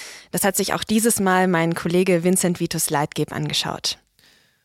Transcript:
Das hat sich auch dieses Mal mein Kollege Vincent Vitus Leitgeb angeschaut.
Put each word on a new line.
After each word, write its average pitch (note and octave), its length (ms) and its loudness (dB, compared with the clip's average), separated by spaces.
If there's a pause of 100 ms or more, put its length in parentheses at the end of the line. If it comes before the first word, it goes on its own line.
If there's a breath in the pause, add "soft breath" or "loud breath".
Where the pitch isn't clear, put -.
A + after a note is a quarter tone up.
(320 loud breath)
Das F3+ 120 -2
hat G3 120 2
sich - 180 -2
auch F3 100 -4
dieses A3 360 2
Mal F#3 260 4
mein E3 280 2
Kollege F3 500 2
Vincent F3+ 340 2
Vitus E3 320 -4
Leitgeb D3+ 420 -2
angeschaut. - 680 -4 (680 soft breath)